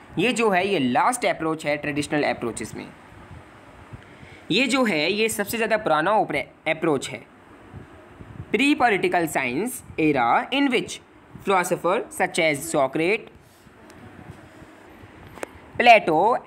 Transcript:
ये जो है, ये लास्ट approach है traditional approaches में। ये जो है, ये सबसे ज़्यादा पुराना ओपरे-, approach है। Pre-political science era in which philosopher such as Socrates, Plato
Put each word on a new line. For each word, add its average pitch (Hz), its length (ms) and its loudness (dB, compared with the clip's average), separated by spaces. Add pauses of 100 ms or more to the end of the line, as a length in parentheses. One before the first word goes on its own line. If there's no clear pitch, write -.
(180)
ये 233 140 2
जो 233 180 2
है, 190 180 2
ये 190 100 0
लास्ट 139 460 0
approach 160 420 -2
है 147 100 0
traditional 147 460 -2
approaches 113 520 -4
में। 101 120 -12 (1600)
ये 233 160 2
जो 262 180 0
है, 170 280 0
ये 214 160 0
सबसे 220 280 -6
ज़्यादा 220 200 0
पुराना 160 360 0
ओपरे-, 156 560 -2
approach 156 420 -2
है। 117 120 -14 (1300)
Pre-political 202 760 2
science 151 720 -4
era 147 440 2 (100)
in 285 160 2
which - 280 -2 (500)
philosopher 180 520 0 (200)
such 180 180 0
as 160 160 2 (200)
Socrates, 160 540 0 (2500)
Plato 214 560 6 (100)